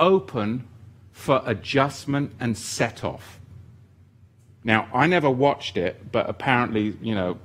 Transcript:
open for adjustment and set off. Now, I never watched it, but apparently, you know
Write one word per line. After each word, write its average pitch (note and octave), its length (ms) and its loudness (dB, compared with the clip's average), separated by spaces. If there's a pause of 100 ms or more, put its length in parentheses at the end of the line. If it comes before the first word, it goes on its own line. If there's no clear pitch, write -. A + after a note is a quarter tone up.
open C3 680 2 (460)
for D#3+ 320 2
adjustment C#3 960 -2
and A#2 160 -2
set - 480 -4
off. - 340 -8 (1300)
Now, A2 300 2
I C3+ 120 4
never E3+ 220 4
watched C3+ 480 0
it, - 340 -4
but A2+ 160 0
apparently, A2+ 760 0
you A2 120 -4
know F2+ 300 -2